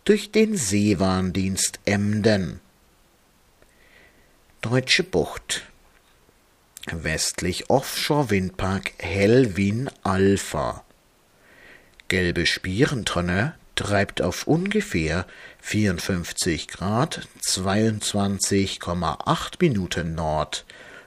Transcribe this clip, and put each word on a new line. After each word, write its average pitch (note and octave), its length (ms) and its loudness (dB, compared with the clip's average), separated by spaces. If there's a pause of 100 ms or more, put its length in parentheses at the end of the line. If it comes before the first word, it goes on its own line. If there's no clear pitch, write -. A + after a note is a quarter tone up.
durch G#3 260 2
den A3 240 4
Seewarndienst F#2+ 1300 2
Emden. G2+ 760 2 (2000)
Deutsche B2+ 420 2
Bucht. - 600 -2 (1300)
Westlich - 760 -4
Offshore-Windpark G2+ 1300 0
Hellwin G2+ 920 2 (140)
Alpha. F#2+ 840 0 (1200)
Gelbe F2 380 0
Spierentonne G2 1080 -2 (200)
treibt G2+ 460 0
auf - 260 -2
ungefähr C#3+ 760 0 (340)
vierundfünfzig F#2 1120 -2
Grad, A2+ 580 -2 (140)
zweiundzwanzig G2+ 1400 0
Komma F2 460 -2
acht - 360 -2
Minuten F#2 540 0
Nord, D#2 500 -2 (420)